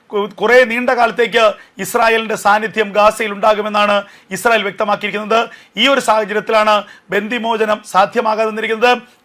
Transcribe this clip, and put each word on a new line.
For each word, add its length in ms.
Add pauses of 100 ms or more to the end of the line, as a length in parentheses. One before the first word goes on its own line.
കു-, 240
കുറേ 340
നീണ്ട 260
കാലത്തേക്ക് 600 (260)
ഇസ്രായേലിന്റെ 580
സാന്നിധ്യം 560
ഗാസയിൽ 400
ഉണ്ടാകുമെന്നാണ് 720 (280)
ഇസ്രായേൽ 320
വ്യക്തമാക്കിയിരിക്കുന്നത്. 840 (280)
ഈ 120
ഒരു 120
സാഹചര്യത്തിലാണ് 840 (280)
ബന്ദിമോചനം 800
സാധ്യമാകാതെ 580
നിന്നിരിക്കുന്നത്. 500 (260)